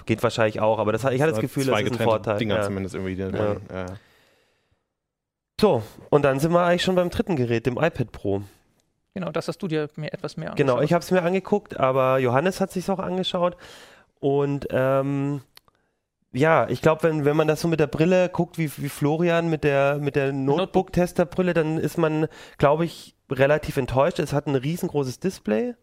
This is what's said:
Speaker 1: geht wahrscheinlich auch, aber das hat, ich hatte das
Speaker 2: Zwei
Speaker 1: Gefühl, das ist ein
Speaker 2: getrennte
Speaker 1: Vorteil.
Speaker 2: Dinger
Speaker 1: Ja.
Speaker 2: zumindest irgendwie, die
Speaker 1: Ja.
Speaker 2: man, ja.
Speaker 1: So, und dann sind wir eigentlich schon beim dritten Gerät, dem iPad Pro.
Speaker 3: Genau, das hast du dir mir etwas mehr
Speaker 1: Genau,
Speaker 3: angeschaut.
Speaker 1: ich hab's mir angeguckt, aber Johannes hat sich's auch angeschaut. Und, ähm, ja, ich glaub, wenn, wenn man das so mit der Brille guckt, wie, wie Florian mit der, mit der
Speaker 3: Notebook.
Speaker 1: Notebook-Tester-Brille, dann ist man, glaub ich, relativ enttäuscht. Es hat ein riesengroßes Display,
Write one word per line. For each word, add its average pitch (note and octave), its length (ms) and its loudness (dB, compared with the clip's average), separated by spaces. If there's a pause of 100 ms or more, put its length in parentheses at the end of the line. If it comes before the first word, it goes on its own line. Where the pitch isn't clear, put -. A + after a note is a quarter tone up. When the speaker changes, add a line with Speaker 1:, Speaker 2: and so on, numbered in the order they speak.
Speaker 1:
geht A2 160 0
wahrscheinlich A2 380 0
auch, A2 180 2
aber G#2+ 140 0
das A2 120 -2
hat, C3 80 0
ich B2+ 80 -2
hatte D#3 120 2
das A2 80 -2
Speaker 2:
Zwei - 20 -2
Speaker 1:
Gefühl, C#3 240 -4
das B2+ 80 2
ist G#2+ 40 2
ein G#2 60 0
Speaker 2:
getrennte A#2 200 -2
Speaker 1:
Vorteil. A2 340 0
Speaker 2:
Dinger G#2+ 180 0
Speaker 1:
Ja. G#2+ 60 0
Speaker 2:
zumindest G2 320 -4
irgendwie, F#2 220 -6
die F#2+ 40 -8
Speaker 1:
Ja. F#2+ 100 -4
Speaker 2:
man, G#2 300 -2 (100)
ja. F#2 160 -8 (1700)
Speaker 1:
So, D3+ 220 4 (280)
und D3 120 4
dann C#3 160 2
sind E3 140 0
wir F3 120 4
eigentlich F3 200 2
schon F#3 100 0
beim F3+ 160 2
dritten F#3+ 260 -2
Gerät, A#2 300 0
dem B2 100 0
iPad D3 360 -2
Pro. G2+ 300 -4 (720)
Speaker 3:
Genau, F3 180 -6
das - 160 -4
hast D#3+ 100 -10
du G3+ 80 -8
dir D3+ 300 -2
mir D3+ 160 -8
etwas - 240 -10
mehr D#3+ 180 -10
Speaker 1:
Genau, C3+ 200 2
Speaker 3:
angeschaut. B2 100 2
Speaker 1:
ich D#3 100 2
hab's E3+ 160 0
mir F#3 120 4
angeguckt, F#3+ 560 -2
aber C3 400 4
Johannes C3+ 420 2
hat F#3+ 100 -2
sich's F3+ 180 -6
auch F#3+ 120 -2
angeschaut. F3+ 560 -2 (640)
Und, C#3+ 500 0
ähm, C#3 680 0 (920)
ja, C#3 360 2
ich B2 120 -4
glaub, D#3 220 2
wenn, D#3 220 0
wenn D3 120 4
man D#3 120 4
das D#3 120 0
so E3+ 80 -2
mit D#3+ 120 0
der C#3+ 80 2
Brille F3+ 400 2
guckt, E3+ 300 -4
wie, D#3 180 -2
wie C#3+ 120 -8
Florian E3 640 0
mit D#3 140 -2
der, C#3 340 2
mit C#3+ 160 -4
der C#3 180 0
Speaker 3:
Notebook. C#3 260 0
Speaker 1:
Notebook-Tester-Brille, F3+ 960 0
dann D#3+ 240 0
ist - 200 -2
man, D#3 300 2 (300)
glaub D3 220 4
ich, - 340 -6 (160)
relativ C#3 460 2
enttäuscht. C3+ 440 0
Es D3 120 -2
hat C#3+ 140 -2
ein C#3+ 80 0
riesengroßes C#3+ 640 -2
Display, A3 640 -2